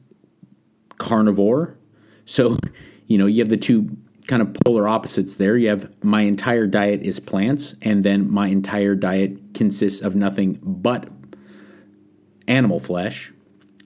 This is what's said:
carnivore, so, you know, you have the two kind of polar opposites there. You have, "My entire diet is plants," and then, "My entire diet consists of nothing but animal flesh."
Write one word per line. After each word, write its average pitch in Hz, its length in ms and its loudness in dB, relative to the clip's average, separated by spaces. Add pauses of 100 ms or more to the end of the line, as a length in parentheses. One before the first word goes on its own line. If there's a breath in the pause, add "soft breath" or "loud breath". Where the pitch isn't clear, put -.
(1000)
carnivore, 107 760 2 (500 soft breath)
so, 120 320 2 (500 loud breath)
you 110 100 2
know, 98 80 4
you 107 160 2
have 107 80 0
the 110 80 2
two 110 400 0 (300)
kind 120 160 0
of 98 100 -4 (100)
polar 113 240 2
opposites 107 460 -2
there. 117 240 2
You 117 120 2
have, 101 220 -2 (120)
"My 107 180 2
entire 104 460 0
diet 101 340 0
is 95 180 -6
plants," 123 640 -4
and 104 220 2
then, 101 280 2
"My 101 180 0
entire 101 440 0
diet 95 640 -2
consists 101 460 0
of 95 140 -4
nothing 98 460 0
but 98 460 -4 (1400 loud breath)
animal 117 320 2
flesh." 90 540 -6 (520)